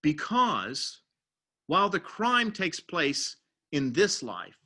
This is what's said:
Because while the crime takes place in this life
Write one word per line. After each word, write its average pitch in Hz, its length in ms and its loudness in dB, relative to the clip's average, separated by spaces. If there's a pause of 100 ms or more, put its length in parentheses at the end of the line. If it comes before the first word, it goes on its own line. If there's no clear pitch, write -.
Because 151 960 0 (640)
while 190 220 4
the 180 100 0
crime 233 520 0
takes 190 300 -4
place 143 560 -2 (340)
in 135 220 0
this 196 280 2
life 95 440 -10